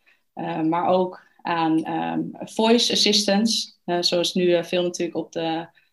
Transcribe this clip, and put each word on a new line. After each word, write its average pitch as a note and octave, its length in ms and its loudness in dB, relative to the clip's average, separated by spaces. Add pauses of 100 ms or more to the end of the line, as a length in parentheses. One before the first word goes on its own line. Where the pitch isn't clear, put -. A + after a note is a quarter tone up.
(340)
eh, E3+ 280 -6
maar E3 260 0
ook F#3 420 0 (120)
aan, D#3+ 420 0
ehm, E3 360 -4 (140)
voice A#3 580 2
assistants, G#3 920 0
eh, F3 140 -2
zoals F3 340 0
nu, F3+ 200 4
eh, E3+ 100 2
veel F3+ 200 -2
natuurlijk F3+ 340 -4
op E3 140 -8
de, E3 340 -4 (280)